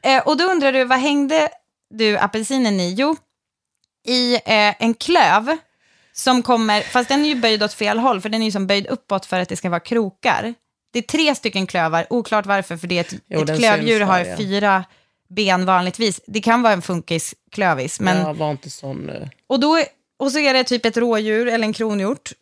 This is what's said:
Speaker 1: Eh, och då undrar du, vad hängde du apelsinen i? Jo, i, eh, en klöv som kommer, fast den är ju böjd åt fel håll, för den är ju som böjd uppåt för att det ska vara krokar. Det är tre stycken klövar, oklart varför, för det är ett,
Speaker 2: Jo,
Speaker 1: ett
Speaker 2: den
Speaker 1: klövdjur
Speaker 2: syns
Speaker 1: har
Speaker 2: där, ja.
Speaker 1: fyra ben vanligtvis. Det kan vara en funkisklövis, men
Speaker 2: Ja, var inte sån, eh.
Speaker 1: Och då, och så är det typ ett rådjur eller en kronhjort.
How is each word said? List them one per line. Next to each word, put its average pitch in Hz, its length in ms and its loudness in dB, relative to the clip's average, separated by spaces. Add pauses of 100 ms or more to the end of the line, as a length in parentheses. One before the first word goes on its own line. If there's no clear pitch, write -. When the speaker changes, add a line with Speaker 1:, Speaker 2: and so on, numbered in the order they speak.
Speaker 1:
Eh, 269 260 4
och 302 100 2
då 330 60 2
undrar 339 300 2
du, 262 100 2
vad 254 160 2
hängde 285 500 2 (440)
du 214 240 2
apelsinen 220 640 0
i? 180 140 -2
Jo, 285 220 0 (920)
i, 247 280 0
eh, 208 480 2
en 226 100 2
klöv 240 640 2 (560)
som 254 300 0
kommer, 220 380 2
fast 247 280 -2
den 285 160 2
är 302 40 2
ju 302 60 0
böjd 226 280 0
åt 208 100 -4
fel 214 260 -2
håll, 233 220 0
för 220 80 -6
den 226 120 -2
är 220 40 0
ju 220 60 -2
som 196 160 -2
böjd 202 200 0
uppåt - 380 -6
för 185 140 -2
att 180 100 -4
det 190 60 -6
ska 180 140 -6
vara 170 100 -2
krokar. 226 760 -2 (400)
Det 240 60 -2
är 233 40 -6
tre 294 320 0
stycken 190 320 -4
klövar, 165 420 0
oklart 220 360 -2
varför, 196 320 -2
för 170 100 -10
det 180 100 -2
är 170 40 0
ett, 170 120 -6 (160)
Speaker 2:
Jo, 160 120 -2
Speaker 1:
ett 147 60 0
Speaker 2:
den 156 100 -2
Speaker 1:
klövdjur 214 420 2
Speaker 2:
syns 202 100 0
Speaker 1:
har 185 100 4
Speaker 2:
där, 175 100 -2
ja. - 80 -8
Speaker 1:
fyra 196 460 0 (460)
ben 185 360 0
vanligtvis. 185 600 0
Det 214 140 -4
kan 233 200 4
vara 226 120 4
en 180 80 -2
funkisklövis, 165 1160 -4
men 185 180 2
Speaker 2:
Ja, 180 160 -2
var 151 180 -2
inte 139 180 -10
sån, - 400 -12
eh. - 180 -12 (200)
Speaker 1:
Och 254 120 0
då, 311 240 2 (360)
och 277 120 -2
så 285 80 -2
är 285 140 2
det 254 100 2
typ 247 220 -2
ett 226 120 0
rådjur 226 500 0
eller 226 200 0
en 214 60 -2
kronhjort. 208 580 -4 (100)